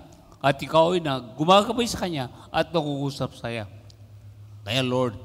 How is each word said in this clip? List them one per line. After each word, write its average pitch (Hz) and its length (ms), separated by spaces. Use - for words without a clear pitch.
at 143 160
ikaw 160 360
ay 175 80
nag-, 131 360
gumagabay 214 480
sa - 160
kanya 151 280
at 165 200
nangungusap 139 640
sa - 120
kanya. 117 180
Kaya, 123 200
Lord, 123 420